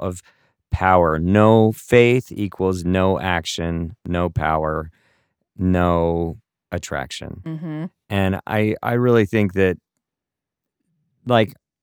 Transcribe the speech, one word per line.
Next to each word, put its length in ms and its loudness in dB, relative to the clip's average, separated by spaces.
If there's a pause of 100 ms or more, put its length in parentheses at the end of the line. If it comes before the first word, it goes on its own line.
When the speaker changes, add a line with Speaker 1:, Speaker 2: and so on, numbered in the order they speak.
Speaker 1:
of 200 -8 (500)
power. 480 4
No 520 4
faith 640 2
equals 500 -4
no 340 2
action, 760 -4 (100)
no 240 -2
power, 640 -4 (680)
no 800 0 (340)
attraction." 760 -10
Speaker 2:
Mm-hmm. 400 -10 (220)
Speaker 1:
And 380 -2
I, 380 -2
I 100 -2
really 320 2
think 280 -2
that, 240 0 (1500)
like, 280 2 (300)